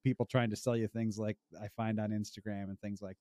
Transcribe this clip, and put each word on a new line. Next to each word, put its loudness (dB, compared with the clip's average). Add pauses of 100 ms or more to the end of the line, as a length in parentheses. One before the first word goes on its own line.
people 4
trying 4
to -2
sell 2
you 2
things -2
like -2 (240)
I -8
find 0
on 2
Instagram -2
and -6
things -6
like -10